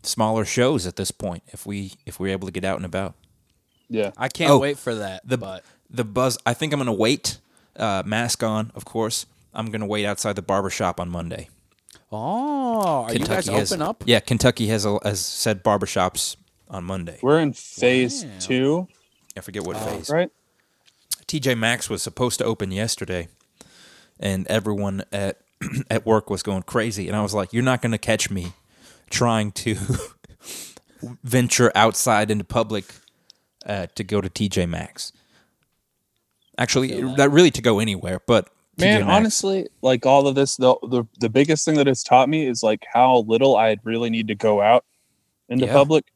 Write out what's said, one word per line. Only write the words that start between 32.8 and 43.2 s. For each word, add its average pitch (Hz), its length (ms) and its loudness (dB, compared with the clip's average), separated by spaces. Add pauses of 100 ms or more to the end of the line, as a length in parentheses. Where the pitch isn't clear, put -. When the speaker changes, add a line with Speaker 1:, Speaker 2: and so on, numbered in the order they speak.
Speaker 1:
uh, 98 300 -6
to 110 80 -8
go 101 180 -2
to 92 80 -4
T 101 200 -2
J 92 160 0
Maxx." 82 460 -8 (1500)
Actually, 131 360 0
Speaker 3:
I - 40 -6
feel 131 120 -4
that. 131 80 -4
Speaker 1:
that 139 120 6
really 156 220 8
to 127 100 -6
go 113 180 4
anywhere, 92 460 -2
but 107 200 4 (320)
T 160 60 0
J - 20 4
Speaker 2:
Man, 208 220 6
Speaker 1:
Maxx. 180 100 6
Speaker 2:
honestly, 196 500 0 (140)
like, 131 240 4
all 139 220 6
of 135 80 0
this, 139 220 2
the, 127 260 6
the, 120 220 0 (140)
the 113 100 2
biggest 143 360 2
thing 156 100 2
that 143 120 4
it's 131 160 0
taught 127 240 6
me 156 200 0
is, 120 160 -4
like, 110 280 2
how 127 360 6